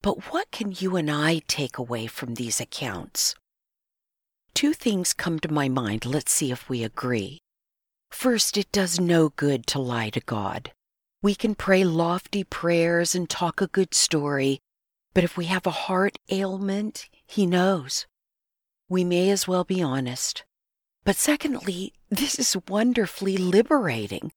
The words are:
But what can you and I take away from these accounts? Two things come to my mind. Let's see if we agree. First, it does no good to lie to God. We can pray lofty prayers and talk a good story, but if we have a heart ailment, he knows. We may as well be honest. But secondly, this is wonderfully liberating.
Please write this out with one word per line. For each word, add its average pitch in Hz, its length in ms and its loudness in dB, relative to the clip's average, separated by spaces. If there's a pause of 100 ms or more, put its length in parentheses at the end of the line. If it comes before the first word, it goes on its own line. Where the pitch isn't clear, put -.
But - 300 -2
what 349 180 -4
can 202 220 -6
you 185 240 -2
and 151 140 0
I 151 360 0
take - 320 -4
away 120 280 -4
from 120 280 -8
these 117 240 -4
accounts? - 760 -6 (1200)
Two 294 180 2
things 196 400 0
come 165 280 -2
to 156 120 -4
my 143 160 2
mind. 117 380 -2
Let's 135 260 -2
see 139 180 0
if - 180 -6
we 123 140 -2
agree. 113 560 -4 (720)
First, - 460 0
it 202 160 -2
does 180 260 0
no 170 300 4
good 143 400 0
to 143 100 -2
lie 120 320 -2
to 120 100 -2
God. 104 520 -4 (500)
We 202 120 4
can 214 200 0
pray 190 300 4
lofty 170 600 0
prayers 170 680 2
and 180 140 -2
talk - 320 -2
a 196 60 2
good - 280 0
story, 143 680 2 (520)
but 185 100 4
if - 140 0
we 180 100 -4
have 185 200 -2
a 180 40 2
heart 190 460 0 (140)
ailment, 196 800 -4 (160)
he 208 200 2
knows. 180 600 2 (840)
We 180 160 2
may 180 260 4
as 196 160 0
well 185 180 2
be 185 180 0
honest. 131 640 -4 (600)
But 196 120 4
secondly, 214 760 -2 (160)
this 240 300 -2
is - 180 0 (120)
wonderfully 208 680 0
liberating. 180 1000 2